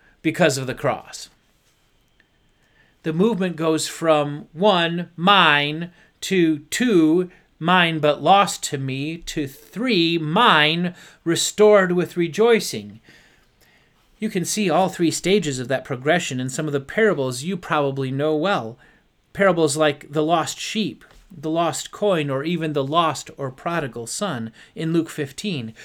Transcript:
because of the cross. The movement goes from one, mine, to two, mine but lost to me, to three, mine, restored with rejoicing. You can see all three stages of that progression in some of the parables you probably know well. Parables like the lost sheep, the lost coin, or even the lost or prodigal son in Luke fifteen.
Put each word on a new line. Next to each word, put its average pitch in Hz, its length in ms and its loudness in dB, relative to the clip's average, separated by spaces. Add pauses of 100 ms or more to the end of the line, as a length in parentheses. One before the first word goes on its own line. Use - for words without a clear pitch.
(220)
because 156 340 2
of 131 120 -6
the 127 40 -4
cross. - 560 -6 (1700)
The 160 100 -4
movement 185 440 0
goes 160 320 0
from 151 640 0
one, 170 640 0
mine, 160 760 4 (300)
to 165 400 2 (100)
two, 180 580 4 (300)
mine 165 400 2
but 147 240 0
lost 196 400 4
to - 160 -6
me, 135 400 -6
to 151 300 -6
three, 175 680 0
mine, 170 800 4 (300)
restored 190 680 4
with 175 260 -2
rejoicing. 165 840 0 (1160)
You 214 120 -6
can 180 140 -2
see 202 260 -2
all 175 180 4
three 170 220 0
stages 156 480 0
of 127 80 -8
that 131 180 -4
progression 139 540 -2
in 127 100 -4
some 156 200 -6
of 143 40 -6
the 143 60 -2
parables 135 640 -2
you 185 140 -6
probably 139 560 -2
know 151 240 -2
well. 151 420 -4 (540)
Parables 165 440 2
like 147 360 0
the 151 100 0
lost 156 380 0
sheep, - 440 -6 (240)
the 156 220 -10
lost 165 400 -2
coin, 170 400 0
or 135 140 -4
even 160 280 -4
the 139 140 -2
lost 156 500 -2
or 135 140 -8
prodigal 135 560 -8
son 120 460 -6 (240)
in 160 160 -4
Luke 165 180 0
fifteen. 139 640 -8 (100)